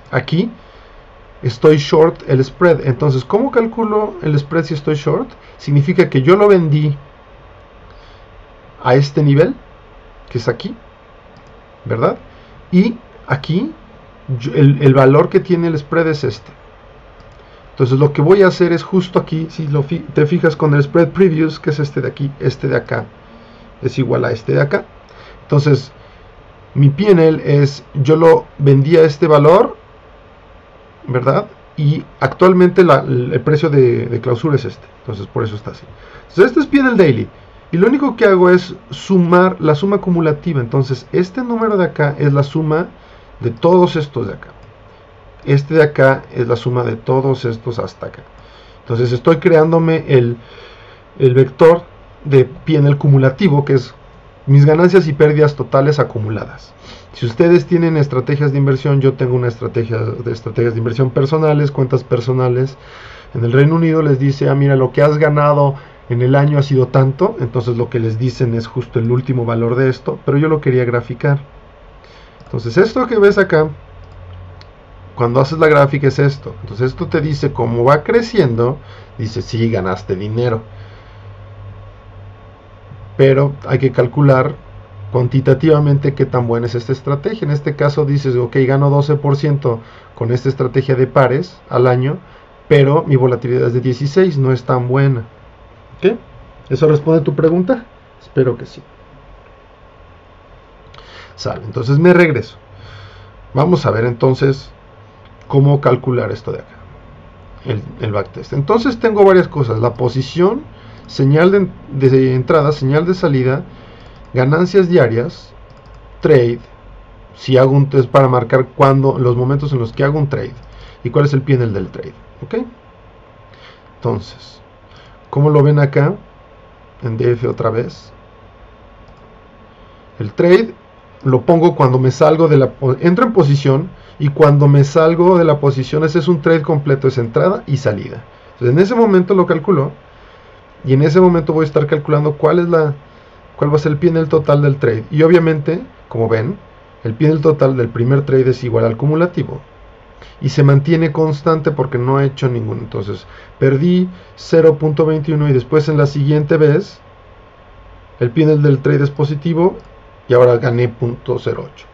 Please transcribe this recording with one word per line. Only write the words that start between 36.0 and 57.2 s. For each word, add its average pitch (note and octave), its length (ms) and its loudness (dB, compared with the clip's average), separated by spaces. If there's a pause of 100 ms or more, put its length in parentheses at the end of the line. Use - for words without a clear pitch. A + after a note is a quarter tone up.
Entonces, F#3+ 180 2
este C4 140 0
es C#4 60 0
P C#4+ 120 2
N C4 120 2
L A#3 60 -2
Daily. B2 320 2 (440)
Y E3 60 -2
lo G3+ 100 4
único C#4 260 0
que A3+ 100 -2
hago F#3 240 4
es F3+ 280 2 (140)
sumar F3+ 680 0
la D3+ 160 0
suma G3 220 -2
acumulativa. E3 640 -2
Entonces, B2 500 -4
este F3+ 320 -4
número A3+ 340 -2
de F#3 80 0
acá D3 320 -4
es C#3+ 160 0
la C#3 120 0
suma D#3 420 -4 (540)
de A2+ 100 -4
todos F3 460 2
estos B2 320 -6
de F#2 60 -12
acá. - 160 -20 (920)
Este C#3 300 -2
de D#3+ 80 4
acá C3+ 400 2 (100)
es B2 140 -4
la A#2+ 80 -2
suma B2 300 -4
de A#2 100 -4
todos C3 500 -2
estos A2+ 360 -8
hasta F#2+ 260 -12
acá. - 160 -18 (580)
Entonces, A#2+ 300 -4
estoy D#3 280 0
creándome E3 680 2
el, A#2+ 280 2 (840)
el B2+ 160 4
vector D#3+ 480 4 (420)
de C#3 200 4
P - 320 -6
N C#3+ 120 2
L C#3+ 100 2
cumulativo, C#3 640 2
que C#3 100 0
es B2 200 -2 (520)
mis C#3+ 180 6
ganancias E3+ 440 4
y D3+ 40 -4
pérdidas D3 440 2
totales C#3 420 0
acumuladas. A2 760 -6 (420)
Si - 120 -8